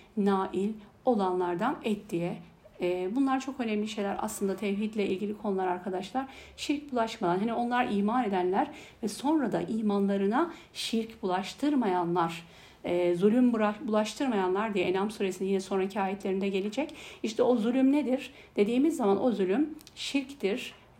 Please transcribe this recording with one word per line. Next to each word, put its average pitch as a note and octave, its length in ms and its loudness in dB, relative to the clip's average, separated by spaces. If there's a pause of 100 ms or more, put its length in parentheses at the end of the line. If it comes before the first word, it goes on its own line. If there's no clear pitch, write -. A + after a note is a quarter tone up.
(180)
nail G3 520 2 (360)
olanlardan F#3 800 2
et G#3+ 260 -4
diye. E3+ 280 -2 (440)
E, F3+ 340 -2
bunlar C4+ 240 2
çok C4+ 200 -8
önemli G#3+ 280 0
şeyler G3+ 320 -4
aslında, G3 360 -2
tevhidle G#3 520 -2
ilgili G#3 300 -2
konular F#3+ 300 -2
arkadaşlar. F#3+ 580 -4 (320)
Şirk D4 340 -4
bulaşmadan, A3 480 0
hani A3+ 140 0
onlar A#3+ 380 0
iman G#3 320 2
edenler G3 440 2 (360)
ve A3 40 -2
sonra C4+ 440 0
da E3 100 0
imanlarına G3+ 920 0 (220)
şirk - 500 -4
bulaştırmayanlar, F3+ 1200 0 (380)
e, F3 320 2
zulüm A3+ 380 4
bıra-, G#3+ 340 0
bulaştırmayanlar G#3+ 840 0
diye F#3 120 0
En'am F#3+ 260 0
suresinin F#3+ 380 -2
yine G3 100 2
sonraki G3 400 -2
ayetlerinde G3 500 -2
gelecek. G#3 460 -2 (280)
İşte A3+ 200 0
o B3 120 6
zulüm B3+ 360 4
nedir C#4 400 0 (240)
dediğimiz B3+ 420 2
zaman C#4+ 260 2
o B3 80 4
zulüm G3 380 2 (260)
şirktir. - 800 -4 (260)